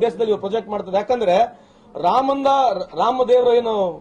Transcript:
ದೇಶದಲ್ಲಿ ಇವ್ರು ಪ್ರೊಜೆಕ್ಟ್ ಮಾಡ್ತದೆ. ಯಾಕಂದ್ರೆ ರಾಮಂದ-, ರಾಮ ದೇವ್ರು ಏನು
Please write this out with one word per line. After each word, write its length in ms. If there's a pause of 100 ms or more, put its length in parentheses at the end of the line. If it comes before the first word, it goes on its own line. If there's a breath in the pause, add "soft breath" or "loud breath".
ದೇಶದಲ್ಲಿ 280
ಇವ್ರು 120
ಪ್ರೊಜೆಕ್ಟ್ 280
ಮಾಡ್ತದೆ. 280
ಯಾಕಂದ್ರೆ 340 (720 loud breath)
ರಾಮಂದ-, 760 (180)
ರಾಮ 160 (140)
ದೇವ್ರು 280
ಏನು 140 (280)